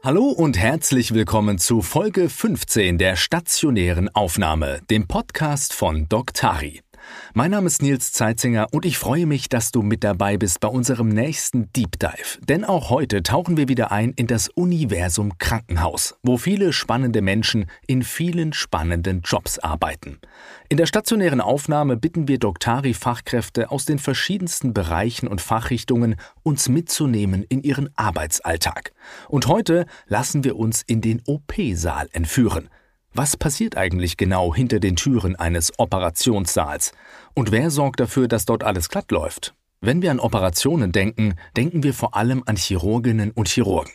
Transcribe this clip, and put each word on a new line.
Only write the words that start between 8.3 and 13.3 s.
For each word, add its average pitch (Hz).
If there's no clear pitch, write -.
und 175
ich 175
freue 156
mich, 147
dass 117
du 123
mit 104
dabei 101
bist 95
bei 104
unserem 120
nächsten 117
Deep 107
Dive. -
Denn 165
auch 190
heute 104
tauchen 170